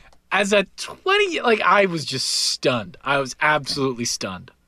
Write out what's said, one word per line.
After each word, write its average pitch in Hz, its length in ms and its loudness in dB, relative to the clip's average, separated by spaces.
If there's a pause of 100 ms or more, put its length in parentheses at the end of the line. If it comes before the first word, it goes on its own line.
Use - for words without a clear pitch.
(320)
as 196 220 2
a 202 120 4 (120)
twenty, 381 640 0
like, 226 200 2
I 196 260 4
was 165 180 -4
just - 240 -4
stunned. 117 760 -2
I 139 140 0
was 135 240 -4
absolutely 135 640 0
stunned. 95 460 -8 (160)